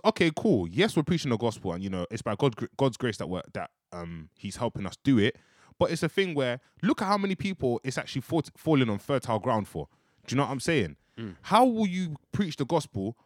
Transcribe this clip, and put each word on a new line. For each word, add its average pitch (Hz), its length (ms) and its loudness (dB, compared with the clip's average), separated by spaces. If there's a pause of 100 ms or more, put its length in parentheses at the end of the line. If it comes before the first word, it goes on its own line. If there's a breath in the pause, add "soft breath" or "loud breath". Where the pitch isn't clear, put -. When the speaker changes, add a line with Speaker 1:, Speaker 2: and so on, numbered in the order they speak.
Speaker 1:
okay, 185 300 4
cool. 117 340 2
Yes, 151 260 0
we're 160 80 2
preaching 160 280 0
the 117 60 0
gospel, 107 360 -2
and, 92 100 -6
you 98 60 -4
know, 90 200 -4
it's 113 120 -8
by 107 140 -4
God, 131 200 2 (220)
God's 135 200 2
grace 117 200 -2
that - 100 -6
we're, 90 160 -4 (100)
that, 87 180 -8 (200)
um, 85 460 -12
he's 101 180 -10
helping 107 300 -4
us 95 180 -8
do 135 160 6
it. 107 160 4 (420 soft breath)
But - 140 2
it's 165 120 -2
a 160 60 0
thing 190 240 0
where, 127 260 0 (220)
look 233 200 0
at 202 40 -2
how 202 120 2
many 196 180 -2
people 131 480 -2
it's 131 140 -4
actually - 240 -6
fought, 156 340 -2
falling 135 340 4
on 101 100 -2
fertile 123 400 -2
ground 110 280 0
for. 76 200 -8 (400)
Do - 60 -4
you 123 40 2
know 143 60 4
what 127 80 -2
I'm 135 80 -4
saying? 113 360 0 (220)
Speaker 2:
Mm. 107 260 -10
Speaker 1:
How 226 220 6
will 220 220 2
you 180 300 -4 (160)
preach 185 240 -2
the 139 80 0
gospel, 117 600 -2